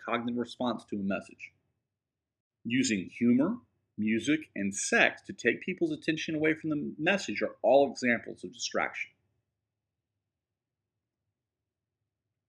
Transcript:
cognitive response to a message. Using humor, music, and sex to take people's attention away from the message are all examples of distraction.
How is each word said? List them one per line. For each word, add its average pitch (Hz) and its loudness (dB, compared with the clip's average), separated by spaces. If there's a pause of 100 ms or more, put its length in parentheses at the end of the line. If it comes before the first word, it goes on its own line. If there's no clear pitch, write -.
cognitive 120 -2
response 120 -4
to 110 -6
a 101 -4
message. - -6 (1120)
Using 113 0
humor, 131 4 (420)
music, 113 0
and 98 -4
sex - 2
to - -12
take 120 0
people's 170 -4
attention 160 -4
away 156 2
from 156 -6
the 147 -4
message 160 0
are - -4
all 131 6
examples 117 -2
of 92 -12
distraction. - -4 (3500)